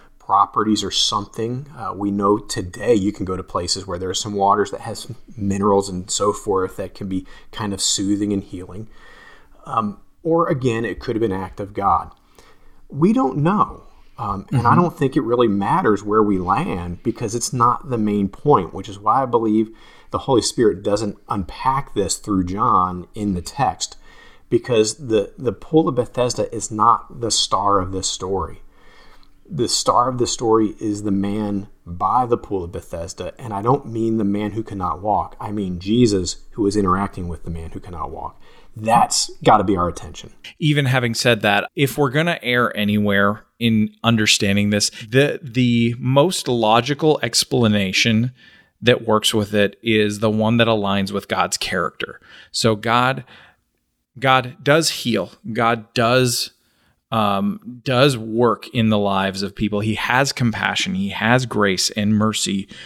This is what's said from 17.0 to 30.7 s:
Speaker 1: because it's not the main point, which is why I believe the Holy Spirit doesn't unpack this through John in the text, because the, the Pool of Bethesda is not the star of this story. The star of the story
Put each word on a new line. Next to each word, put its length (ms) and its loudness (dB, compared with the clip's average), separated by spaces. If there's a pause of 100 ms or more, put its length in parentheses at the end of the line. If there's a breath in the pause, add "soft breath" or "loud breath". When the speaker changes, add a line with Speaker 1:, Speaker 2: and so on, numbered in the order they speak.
Speaker 1:
because 320 -4
it's 200 -4
not 360 2
the 80 -2
main 320 0
point, 440 2
which 160 -10
is 100 -14
why 240 2
I 20 -2
believe 460 2 (400 loud breath)
the 80 -2
Holy 240 2
Spirit 400 2
doesn't 340 -2 (120)
unpack 680 -4
this 220 -2
through 260 0
John 720 0
in 180 -2
the 80 -4
text, 560 -4 (520 soft breath)
because 580 0
the, 300 0
the 160 -4
Pool 340 0
of 80 -2
Bethesda 580 -2
is 160 -8
not 520 0
the 100 -4
star 480 0
of 140 -4
this 160 -4
story. 520 -6 (880 soft breath)
The 200 -2
star 400 2
of 80 -4
the 100 0
story 520 2